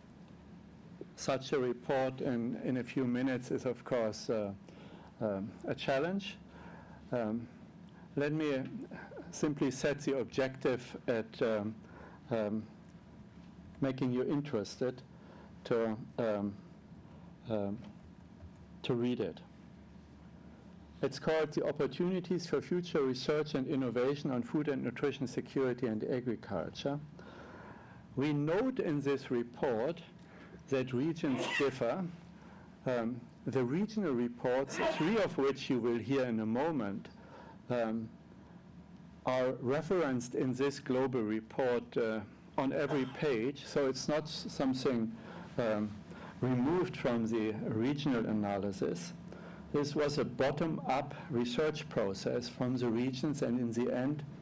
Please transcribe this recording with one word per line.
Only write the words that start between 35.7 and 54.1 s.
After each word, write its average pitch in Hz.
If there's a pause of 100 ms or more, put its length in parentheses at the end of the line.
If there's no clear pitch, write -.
will 120
hear 127
in 113
a 107
moment, 117 (600)
um, 113 (1160)
are 127
referenced 143
in 131
this 143
global 131
report, 117
uh, 110 (380)
on 139
every 147 (120)
page, 139
so 143
it's 131
not 151
s-, -
something, 131 (500)
um, 107 (520)
removed 139
from 117
the 110 (160)
regional 127
analysis. 101 (580)
This 147
was 147
a 127
bottom-up 147 (140)
research 147
process 120
from 127
the 127
regions, 131
and 120
in 117
the 120
end, 143 (180)